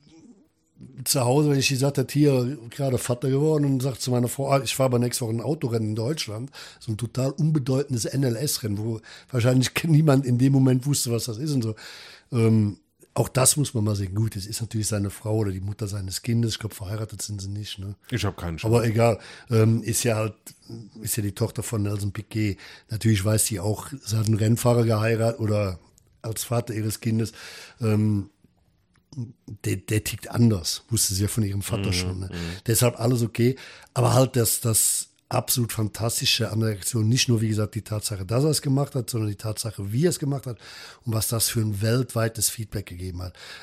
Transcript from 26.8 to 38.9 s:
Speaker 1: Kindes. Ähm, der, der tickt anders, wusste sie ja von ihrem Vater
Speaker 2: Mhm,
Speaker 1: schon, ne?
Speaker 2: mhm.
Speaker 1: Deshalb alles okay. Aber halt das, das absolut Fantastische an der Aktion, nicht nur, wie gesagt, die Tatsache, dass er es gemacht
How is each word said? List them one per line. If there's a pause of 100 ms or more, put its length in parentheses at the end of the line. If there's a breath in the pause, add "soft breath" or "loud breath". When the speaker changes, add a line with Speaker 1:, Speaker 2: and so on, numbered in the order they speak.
Speaker 1:
Kindes. (480 loud breath)
Ähm, (1400)
der,
der
tickt
anders,
wusste
sie
ja
von
ihrem
Vater
Speaker 2:
Mhm,
Speaker 1:
schon,
ne?
Speaker 2:
mhm.
Speaker 1:
Deshalb
alles
okay. (360 loud breath)
Aber
halt
das,
das (180)
absolut
Fantastische
an
der
Aktion,
nicht
nur,
wie
gesagt,
die
Tatsache,
dass
er
es
gemacht